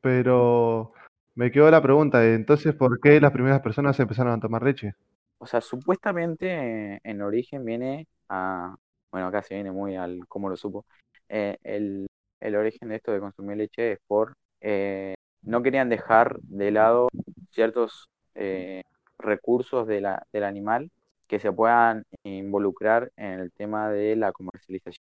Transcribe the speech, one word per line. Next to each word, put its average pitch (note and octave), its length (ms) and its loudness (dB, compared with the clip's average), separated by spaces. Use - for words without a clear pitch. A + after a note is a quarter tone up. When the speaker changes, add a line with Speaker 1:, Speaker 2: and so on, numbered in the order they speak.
Speaker 1:
pero A#2+ 920 2
me A#2+ 160 0
quedó D3 200 8
la D#3+ 120 8
pregunta, C3+ 420 6
entonces, B2+ 500 4
¿por B2 260 2
qué D3 200 8
las C#3+ 120 6
primeras C3+ 280 2
personas C3+ 380 -2
empezaron B2 340 0
a A2+ 80 -2
tomar A2+ 220 -4
leche? B2+ 320 -2
Speaker 2:
O A#2 80 -20
sea, A#2+ 140 -2
supuestamente, E3+ 840 -4
eh, G2+ 80 -16
en G#2+ 180 -10
origen A#2+ 440 -6
viene B2+ 420 -8
a, F#2 480 -8
bueno, F#2 160 -6
acá G2 160 -4
se - 120 -14
viene G2 180 -8
muy G2 240 -8
al F2+ 320 -10
cómo G2+ 200 -10
lo F#2 80 -8
supo, G2+ 300 -12
eh, G2+ 340 -6
el, G2+ 440 -8
el G#2+ 160 -6
origen A2 320 -4
de G#2+ 80 -8
esto A2 160 -6
de G2+ 80 -2
consumir G2+ 360 -12
leche G#2+ 360 -4
es G2 140 -8
por, G#2+ 260 0
eh, G2 540 -4
no A#2 200 -2
querían C3 280 0
dejar A2+ 520 2
de G2+ 280 -4
lado A2+ 380 4
ciertos... A2+ 580 -2
Eh, F#2+ 440 -8
recursos A#2 680 -2
de G#2+ 160 -2
la, G2 300 -6
del G#2 120 -4
animal G#2 460 -4
que G#2 140 -4
se G#2 100 -2
puedan A2+ 520 2
involucrar G2+ 920 -2
en F#2+ 240 -10
el F2+ 120 -12
tema G#2+ 360 -8
de G#2+ 280 -2
la G#2 160 -2
comercialización. F#2 720 -16